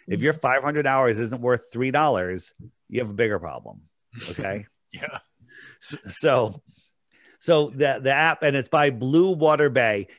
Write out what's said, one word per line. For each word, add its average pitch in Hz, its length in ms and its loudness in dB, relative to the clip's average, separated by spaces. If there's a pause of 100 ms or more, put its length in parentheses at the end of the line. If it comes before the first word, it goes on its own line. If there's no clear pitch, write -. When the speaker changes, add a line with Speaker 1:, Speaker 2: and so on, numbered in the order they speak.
Speaker 1:
If 95 140 -4
your 147 120 2
Speaker 2:
Mm-hmm. 156 80 -8
Speaker 1:
five 131 220 2
hundred 147 240 0
hours 131 320 2
isn't 120 220 -6
worth 123 300 0
three 127 200 -4
dollars, 95 600 0 (360)
you 113 120 -4
have 113 80 -6
a 104 40 -10
bigger 104 260 0
problem, 64 420 -14 (500)
okay? 98 400 -8
Speaker 3:
<laughs> - 200 -20
Yeah. 147 280 -14 (600)
Speaker 1:
S-, - 160 -16 (200)
so, 123 440 0 (800)
so 151 300 2
the, 135 320 0
the 131 120 2
app, 156 300 2
and 143 120 2
it's 131 140 -2
by 147 220 4
Blue 139 420 2
Water 151 360 4
Bay. 113 380 0 (120)